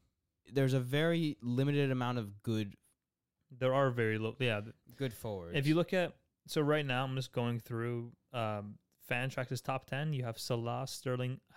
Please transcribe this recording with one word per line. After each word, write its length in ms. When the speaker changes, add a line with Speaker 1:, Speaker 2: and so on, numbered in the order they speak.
Speaker 1:
there's 200
a 60
very 640
limited 500
amount 280
of 240
good 320
Speaker 2:
There 160
are 160
very 300
low, 200
yeah. 220
Speaker 1:
good 180
forwards. 440
Speaker 2:
If 80
you 100
look 180
at, 220
so 140
right 240
now 180
I'm 120
just 160
going 280
through, 520
um, 420
Fantrax's 520
top 260
ten. 260
You 100
have 160
Salah, 480
Sterling, 520